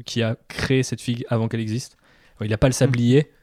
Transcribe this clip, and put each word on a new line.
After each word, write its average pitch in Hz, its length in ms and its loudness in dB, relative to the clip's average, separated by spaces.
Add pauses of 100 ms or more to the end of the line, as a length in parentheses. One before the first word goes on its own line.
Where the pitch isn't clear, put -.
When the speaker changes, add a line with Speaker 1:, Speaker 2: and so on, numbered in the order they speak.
Speaker 1:
qui - 160 -6
a 113 160 -2 (120)
créé - 340 0
cette 120 180 -6
figue 120 280 -6
avant 113 180 0
qu'elle 113 140 -6
existe. 110 360 -8 (460)
Euh, 107 40 -4
il 107 60 -2
a 107 60 0
pas 139 80 4
le 131 40 4
Speaker 2:
Mm. 123 40 -2
Speaker 1:
sablier, 127 560 4 (120)